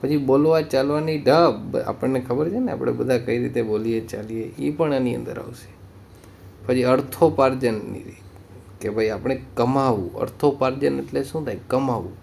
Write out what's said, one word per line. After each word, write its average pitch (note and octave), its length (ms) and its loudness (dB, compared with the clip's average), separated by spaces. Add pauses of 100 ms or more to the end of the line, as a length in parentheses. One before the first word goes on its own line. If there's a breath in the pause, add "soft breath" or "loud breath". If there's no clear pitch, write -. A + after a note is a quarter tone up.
પછી D3 160 0
બોલવા D3 440 4
ચાલવાની D3+ 600 0
ઢબ, C3 560 4
આપણને C3 420 -2
ખબર C3 300 -2
છે G#3 100 -2
ને B3+ 120 -2
આપણે B2 200 -2
બધા A#2+ 260 0
કઈ A#2+ 220 0
રીતે B2 220 -2
બોલીએ A2 400 0
ચાલીએ, A2 580 -8
એ D3 120 -2
પણ D3+ 220 0
આની B2+ 220 0
અંદર A#2+ 240 -8
આવશે. - 340 -14 (960 loud breath)
પછી B2+ 160 2
અર્થોપાર્જનની C3 1160 2
રીત - 520 -20 (300)
કે G#2+ 80 -4
ભાઈ A2 200 0
આપણે G2+ 320 -4 (120)
કમાવું. A#2+ 600 2
અર્થોપાર્જન C#3 840 0
એટલે C#3 240 -4
શું D#3 220 -6
થાય? G#2+ 220 -6
કમાવું. A#2+ 440 -2 (120)